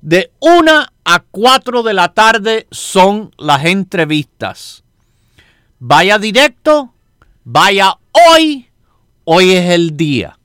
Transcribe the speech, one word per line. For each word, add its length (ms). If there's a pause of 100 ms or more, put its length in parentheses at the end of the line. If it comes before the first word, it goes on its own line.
De 380
una 540 (100)
a 280
cuatro 500
de 120
la 200
tarde 560
son 680
las 280
entrevistas. 1160 (960)
Vaya 400
directo, 760 (500)
vaya 540 (140)
hoy, 560 (560)
hoy 300
es 180
el 260
día. 480